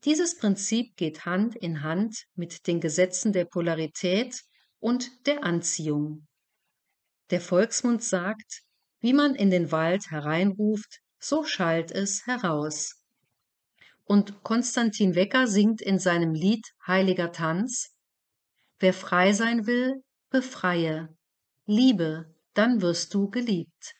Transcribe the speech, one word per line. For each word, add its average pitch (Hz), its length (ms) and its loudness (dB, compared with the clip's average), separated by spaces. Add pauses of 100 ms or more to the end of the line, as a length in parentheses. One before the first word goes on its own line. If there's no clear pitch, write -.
Dieses 320 320 0
Prinzip 220 600 -2
geht 156 280 -6
Hand 202 300 0
in 160 280 -6
Hand 190 500 -4
mit - 320 -10
den 170 160 0
Gesetzen 180 520 0
der 180 120 2
Polarität 175 960 -2 (380)
und 247 300 -2 (180)
der 190 160 -2
Anziehung. 156 840 -4 (1000)
Der 175 100 0
Volksmund 220 640 0
sagt: 196 600 -6 (360)
"Wie 240 140 2
man 285 220 4
in 202 160 4
den 170 200 2
Wald 165 380 0
hereinruft, 190 920 -2 (180)
so 302 240 -2
schallt 165 480 -2
es 196 340 -4
heraus." 160 680 -4 (1080)
Und 202 380 2
Konstantin 226 720 0
Wecker 202 320 2
singt 214 360 4
in 196 180 0
seinem 170 340 2
Lied 196 320 0 (220)
Heiliger 185 440 2
Tanz: 170 600 -4 (880)
"Wer 185 160 4
frei 180 380 2
sein 226 340 0
will, 254 340 0 (300)
befreie. 170 840 -2 (520)
Liebe, 185 680 2 (220)
dann 226 260 4
wirst 170 320 0
du 196 160 0
geliebt. 220 720 -4